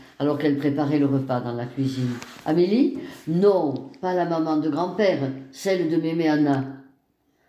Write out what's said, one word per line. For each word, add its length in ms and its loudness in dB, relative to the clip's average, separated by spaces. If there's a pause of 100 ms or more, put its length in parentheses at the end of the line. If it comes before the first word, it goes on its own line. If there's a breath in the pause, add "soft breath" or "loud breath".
(180 loud breath)
alors 200 0
qu'elle 180 2
préparait 420 0
le 80 4
repas 340 0
dans 140 -6
la 120 -6
cuisine. « 440 -2 (360 loud breath)
Amélie ? 520 2 (300 loud breath)
Non, 640 2 (100)
pas 140 -2
la 100 0
maman 320 0
de 120 0
grand-père, 640 0 (220)
celle 360 0
de 80 0
mémé 300 0
Anna. » 380 2 (840)